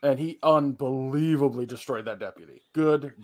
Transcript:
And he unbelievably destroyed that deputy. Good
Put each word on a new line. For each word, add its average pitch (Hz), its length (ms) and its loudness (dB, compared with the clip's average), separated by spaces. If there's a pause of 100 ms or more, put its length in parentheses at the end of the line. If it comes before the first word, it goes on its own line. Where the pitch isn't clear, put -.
And 139 160 2
he 160 240 -6
unbelievably 139 1200 2
destroyed 117 400 -8
that 107 120 -8
deputy. 85 440 -14 (100)
Good 151 400 2 (120)